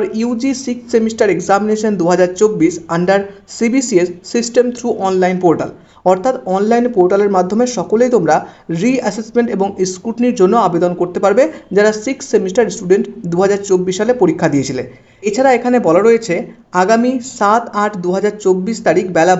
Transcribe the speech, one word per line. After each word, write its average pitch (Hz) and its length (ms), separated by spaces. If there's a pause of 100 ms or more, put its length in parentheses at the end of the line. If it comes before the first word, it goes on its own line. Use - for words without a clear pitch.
(200)
ইউজি 247 320 (120)
sixth 240 300
semester 220 320 (100)
examination 214 540 (100)
দু 165 120
হাজার 180 180 (100)
চব্বিশ 180 340 (220)
under 190 220 (380)
সিবিসিএস 226 520 (240)
system 240 340 (100)
through 233 180 (140)
online 185 360
portal। 151 260 (420)
অর্থাৎ 190 220 (220)
অনলাইন 226 280 (120)
পোর্টালের 196 400
মাধ্যমে 196 280 (140)
সকলেই 233 380
তোমরা 160 200 (460)
রিঅ্যাসেসমেন্ট 233 760
এবং 196 120 (240)
স্ক্রুটনির 233 480
জন্য 185 140 (140)
আবেদন 170 320
করতে 175 240
পারবে, 208 180 (340)
যারা 208 140 (140)
সিক্স 269 200 (100)
সেমিস্টার 190 300 (100)
স্টুডেন্ট 202 300 (260)
দু 170 140
হাজার 196 240
চব্বিশ 185 320
সালে 226 120 (100)
পরীক্ষা 156 300
দিয়েছিলে। 131 300 (460)
এছাড়া 262 300
এখানে 247 180 (100)
বলা 165 180
রয়েছে 226 300 (480)
আগামী 233 300 (260)
সাত 220 240 (220)
আট 208 80 (120)
দু 175 120
হাজার 202 180 (100)
চব্বিশ 185 320 (100)
তারিখ 180 180 (120)
বেলা 170 240